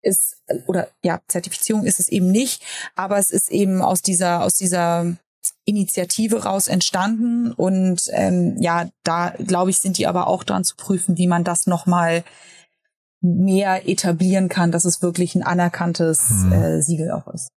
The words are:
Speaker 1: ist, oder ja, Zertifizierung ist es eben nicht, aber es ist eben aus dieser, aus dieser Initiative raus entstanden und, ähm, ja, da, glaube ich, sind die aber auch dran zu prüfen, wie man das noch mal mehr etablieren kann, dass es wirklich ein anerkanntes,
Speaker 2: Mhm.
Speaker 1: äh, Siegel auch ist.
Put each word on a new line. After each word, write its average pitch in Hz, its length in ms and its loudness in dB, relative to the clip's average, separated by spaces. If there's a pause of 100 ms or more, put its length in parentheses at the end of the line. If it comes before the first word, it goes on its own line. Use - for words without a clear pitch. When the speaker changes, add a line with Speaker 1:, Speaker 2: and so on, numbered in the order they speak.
Speaker 1:
ist, - 360 -2 (280)
oder 185 220 -2 (160)
ja, 175 240 -2
Zertifizierung 196 580 -2
ist - 140 0
es - 100 -2
eben 185 220 2
nicht, 247 320 0 (320)
aber 196 240 -2
es 196 100 0
ist - 220 -2
eben 190 320 2
aus - 180 2
dieser, 175 420 0
aus - 120 2
dieser 170 500 0 (600)
Initiative 208 800 -2
raus 196 240 -2
entstanden 226 840 0
und, 185 480 2 (100)
ähm, 180 480 2
ja, 170 300 0 (140)
da, 175 340 -2
glaube 185 320 0
ich, 185 80 0
sind 185 220 -2
die - 80 2
aber 180 180 0
auch 180 180 0
dran 185 200 -2
zu - 120 -4
prüfen, 180 440 -2
wie 180 80 4
man 170 160 2
das 175 240 -2
noch 175 180 0
mal 170 380 2 (960)
mehr 190 680 2
etablieren 185 640 2
kann, 170 220 2
dass 170 140 0
es 170 160 0
wirklich 175 340 -2
ein 175 80 0
anerkanntes, 175 840 0
Speaker 2:
Mhm. 95 220 4
Speaker 1:
äh, 95 300 2
Siegel 160 300 -2
auch - 160 -8
ist. - 220 -12 (100)